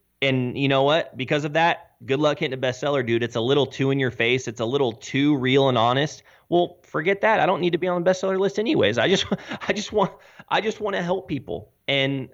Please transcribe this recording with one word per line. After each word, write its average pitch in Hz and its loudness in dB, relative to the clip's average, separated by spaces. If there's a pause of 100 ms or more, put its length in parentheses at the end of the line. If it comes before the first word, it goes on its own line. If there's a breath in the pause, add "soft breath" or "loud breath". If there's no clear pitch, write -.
(220)
and 131 0
you 135 2
know 135 4
what, 147 0
because 143 -2
of 151 -4
that, 160 0 (140)
good 131 0
luck 147 2
hitting 131 -4
a 127 -8
bestseller, 131 0
dude. 117 2
It's 117 -4
a 117 -2
little 135 2
too 135 -2
in 139 0
your 127 0
face. 123 0
It's 117 -8
a 113 -2
little 123 0
too 143 0
real 135 4
and 127 2
honest. 127 0 (240 soft breath)
Well, 175 0
forget 175 -2
that. 208 2
I - 2
don't 185 0
need 175 0
to 170 0
be 185 -2
on 175 -2
the 175 2
bestseller 190 0
list 196 -2
anyways. 123 2
I 120 2
just, 185 2 (200)
<laughs> - -10
I 202 2
just 202 -8
want, 202 0 (340 loud breath)
I 175 0
just 208 -4
wanna 196 -4
help 185 -2
people. 101 -8 (160)
And 135 -2